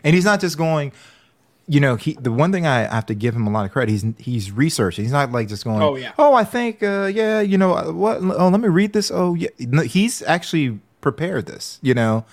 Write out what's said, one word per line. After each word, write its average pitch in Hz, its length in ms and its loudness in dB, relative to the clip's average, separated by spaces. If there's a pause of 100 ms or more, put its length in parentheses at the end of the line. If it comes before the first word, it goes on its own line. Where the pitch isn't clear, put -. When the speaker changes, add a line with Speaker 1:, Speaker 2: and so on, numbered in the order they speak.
Speaker 1:
and 156 100 4
he's 180 100 2
not 208 140 2
just 170 180 -4
going, 156 360 -2 (760)
you 143 120 4
know, 131 140 4
he, 156 180 -4
the 123 180 -4
one 151 200 2
thing 175 140 0
I 123 280 0
have 110 140 -2
to 113 80 -4
give 113 200 -2
him 113 120 -2
a - 20 0
lot 107 160 0
of 98 60 -8
credit, 117 200 0
he's, 104 140 0 (120)
he's 110 340 -6
researching. 107 520 0
He's 117 80 -2
not, 139 220 0
like, 113 160 -2
just 104 160 -10
going, 110 160 0
Speaker 2:
Oh, 147 140 2
yeah. 123 220 -10
Speaker 1:
"Oh, 294 160 6
I 226 120 4
think, 233 360 -4
uh, 196 320 -2
yeah, 220 280 0
you 196 160 2
know, 185 160 4
uh, 165 180 -2
what? 196 300 -2
Oh, 185 260 2
let 196 140 4
me 226 80 2
read 202 240 2
this. 208 180 0
Oh, 180 220 0
yeah." 170 160 -4 (100)
No, 123 220 0
he's 196 400 0
actually 151 580 -2 (220)
prepared 151 440 -4
this, - 360 -16
you 127 120 2
know? 113 400 2